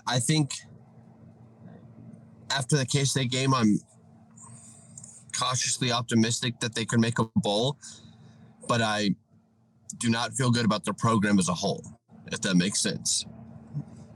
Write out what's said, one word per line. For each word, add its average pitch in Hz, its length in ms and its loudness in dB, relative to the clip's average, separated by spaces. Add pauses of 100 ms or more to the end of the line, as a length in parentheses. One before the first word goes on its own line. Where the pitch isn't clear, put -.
I 123 120 0
think 156 340 2 (2000)
after 139 260 0
the 135 80 0
K-State 135 460 -2
game, 131 240 0
I'm 110 240 4 (1600)
cautiously - 560 0
optimistic 117 680 0
that 117 140 -4
they 113 100 -2
could 117 160 2
make 113 180 2
a 117 60 2 (120)
bowl, 110 420 2 (920)
but 120 140 2
I 104 320 2 (840)
do 117 120 2
not 117 240 0
feel 113 160 2
good 117 160 4
about 104 180 0
their 104 80 -2
program 101 460 4
as 165 100 2
a 87 60 0
whole, 92 280 -2 (480)
if - 120 -6
that 95 120 2
makes 90 280 2
sense. - 420 -2 (920)